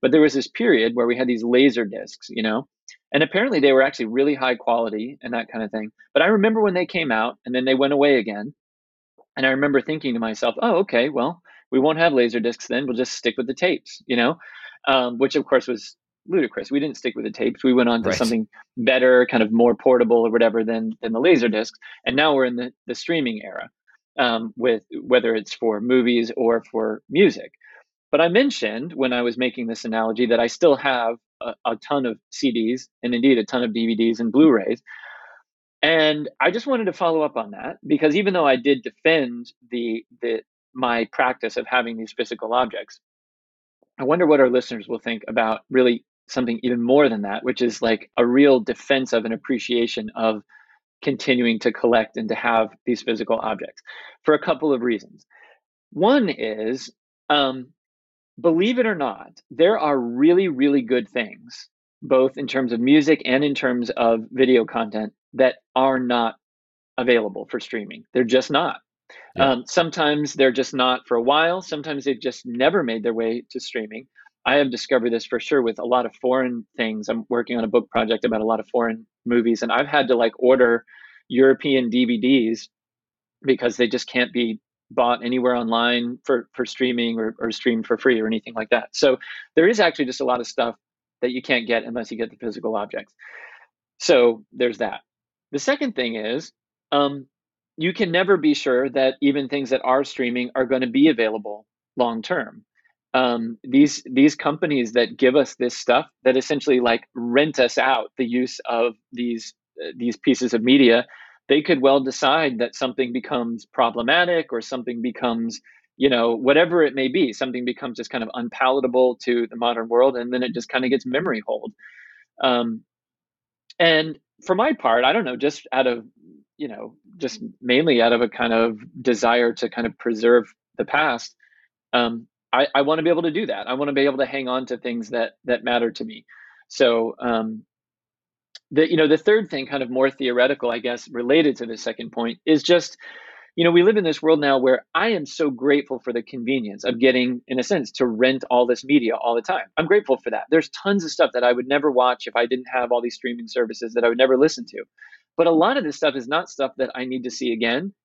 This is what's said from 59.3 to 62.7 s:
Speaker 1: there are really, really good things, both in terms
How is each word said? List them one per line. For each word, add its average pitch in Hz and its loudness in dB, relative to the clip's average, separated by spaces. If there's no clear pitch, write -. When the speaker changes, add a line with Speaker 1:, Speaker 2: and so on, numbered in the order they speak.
Speaker 1:
there 180 4
are 143 0
really, 151 2
really 143 2
good 123 -2
things, - -10
both 131 0
in 143 -8
terms 127 -2